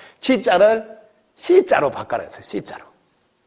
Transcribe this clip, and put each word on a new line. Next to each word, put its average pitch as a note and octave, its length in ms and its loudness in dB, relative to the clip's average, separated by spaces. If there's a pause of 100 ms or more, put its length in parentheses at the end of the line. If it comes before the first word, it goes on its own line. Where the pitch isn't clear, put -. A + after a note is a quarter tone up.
(200)
진짜를 A3 680 2 (480)
시자로 - 540 2
바꿔라 - 340 -8
했어요. - 200 -18
시자로. - 420 -12 (600)